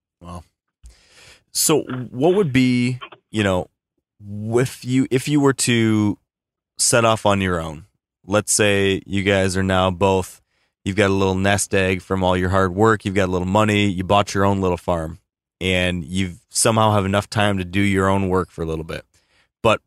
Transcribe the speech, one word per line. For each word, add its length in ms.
Wow. 240
So 320
what 520
would 160
be, 480
you 140
know, 260
if 240
you, 280
if 160
you 120
were 140
to 640
set 280
off 200
on 140
your 220
own, 240
let's 260
say 540
you 160
guys 340
are 60
now 260
both, 520
you've 100
got 140
a 40
little 220
nest 380
egg 280
from 220
all 140
your 120
hard 260
work, 300
you've 100
got 140
a 20
little 160
money, 400
you 160
bought 300
your 120
own 160
little 160
farm, 420
and 460
you've 340
somehow 440
have 120
enough 240
time 280
to 80
do 160
your 260
own 220
work 220
for 100
a 40
little 200
bit. 200
But 240